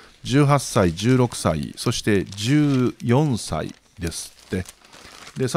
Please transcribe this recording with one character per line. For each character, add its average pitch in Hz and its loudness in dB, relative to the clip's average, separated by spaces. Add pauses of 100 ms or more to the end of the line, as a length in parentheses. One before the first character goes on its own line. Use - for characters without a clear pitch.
(240)
十 131 4
八 139 4
歳、 95 2
十 110 2
六 123 2
歳、 78 -2
そ 127 -2
し - -8
て 101 2
十 127 0
四 127 2
歳 - -6 (260)
で 82 -4
す - -12 (120)
っ - -20
て。 - -8 (520)
で、 131 -2
佐 165 0